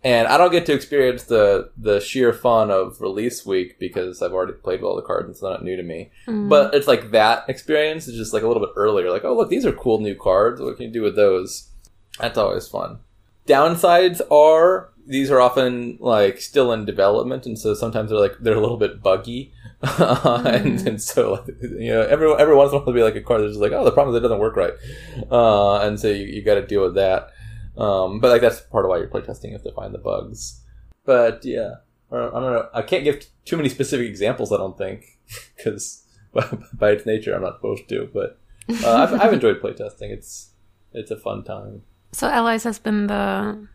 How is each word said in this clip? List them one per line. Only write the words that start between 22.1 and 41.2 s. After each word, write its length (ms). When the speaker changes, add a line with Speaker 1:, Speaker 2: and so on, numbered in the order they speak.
Speaker 1:
every 220
once 140
in 60
a 20
while 80
there'll 120
be, 40
like, 140
a 60
card 200
that's 100
just 80
like, 120
"Oh, 120
the 60
problem 240
is 40
it 40
doesn't 160
work 180
right." 160
Uh, 500
and 200
so 80
you, 180
you 160
gotta 240
deal 160
with 120
that. 360
Um, 440
but, 100
like, 100
that's 200
part 240
of 60
why 80
you're 100
playtesting, 460
is 80
to 100
find 220
the 40
bugs. 640
But, 400
yeah. 320
I 40
don't, 180
I 60
don't 120
know. 200
I 100
can't 220
give 160
t-, 60
too 120
many 120
specific 400
examples, 440
I 60
don't 200
think, 400
<laughs> 280
'cause 420
<laughs> 140
by, 140
by 200
its 140
nature, 280
I'm 80
not 140
supposed 320
to. 240
But, 260
uh, 80
I've, 280
I've 120
Speaker 2:
<laughs> 0
Speaker 1:
enjoyed 280
playtesting. 520
It's, 380
it's 180
a 80
fun 260